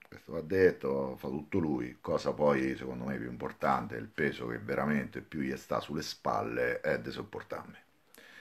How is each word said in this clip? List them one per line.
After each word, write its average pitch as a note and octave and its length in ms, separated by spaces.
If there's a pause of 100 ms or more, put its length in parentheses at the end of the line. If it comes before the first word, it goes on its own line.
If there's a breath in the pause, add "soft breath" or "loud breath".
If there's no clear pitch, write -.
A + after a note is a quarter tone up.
Questo - 240
va D#2+ 100
detto, C#2 760
fa - 100
tutto D2 320
lui, B1+ 400
cosa D2 320
poi C2+ 460
secondo B1+ 260
me C2+ 140
più A#1+ 120
importante, B1+ 680
il A1+ 120
peso C#2 400
che A#1 100
veramente C2+ 600
più - 220
gli C2 160
sta - 240
sulle D2+ 220
spalle A#1+ 760
è C#2+ 200
da B1+ 120
sopportarmi. - 680 (640 loud breath)